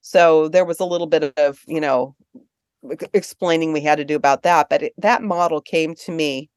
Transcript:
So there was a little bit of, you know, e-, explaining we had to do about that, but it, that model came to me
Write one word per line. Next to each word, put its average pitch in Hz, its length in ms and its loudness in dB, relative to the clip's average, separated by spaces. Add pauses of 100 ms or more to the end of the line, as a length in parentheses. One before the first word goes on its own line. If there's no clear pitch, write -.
So 160 460 4
there 180 180 2
was 170 140 -6
a 185 40 0
little 175 220 -4
bit 151 320 0
of, 143 280 0
you 156 140 -4
know, 135 340 -2 (720)
e-, 165 280 -12
explaining 165 600 0
we 151 80 -2
had 151 180 2
to 147 60 -6
do 151 120 -4
about 139 260 2
that, 170 280 2
but 147 120 0
it, - 160 -8
that 226 240 0
model 175 380 -2
came 165 360 -4
to - 160 -12
me 151 440 -6